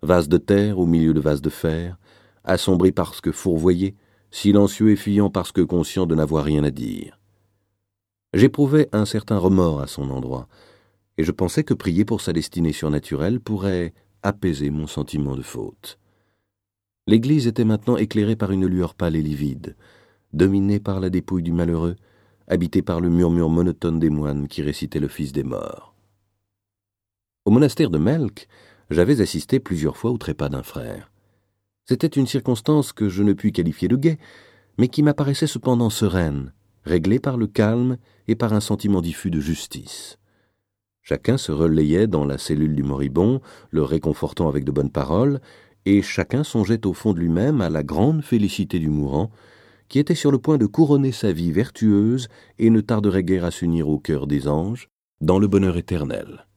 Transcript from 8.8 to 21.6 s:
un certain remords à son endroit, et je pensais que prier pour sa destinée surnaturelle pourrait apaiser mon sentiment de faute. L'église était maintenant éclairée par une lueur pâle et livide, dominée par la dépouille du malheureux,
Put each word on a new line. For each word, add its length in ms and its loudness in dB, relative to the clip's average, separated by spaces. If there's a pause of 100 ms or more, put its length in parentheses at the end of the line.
un 140 0
certain 320 -4
remords 420 2
à 80 -6
son 220 -8
endroit, 400 -8 (680)
et 60 0
je 80 -2
pensais 320 -2
que 100 -2
prier 300 0
pour 160 -2
sa 140 -6
destinée 400 -2
surnaturelle 680 -4
pourrait 540 -4 (280)
apaiser 480 -2
mon 180 -4
sentiment 500 -6
de 60 -10
faute. 540 -14 (1080)
L'église 400 4
était 160 0
maintenant 320 2
éclairée 400 0
par 160 -4
une 140 2
lueur 300 -2
pâle 200 -2
et 60 0
livide, 560 -6 (560)
dominée 480 2
par 180 -4
la 100 -2
dépouille 340 -2
du 100 -2
malheureux, 420 0 (520)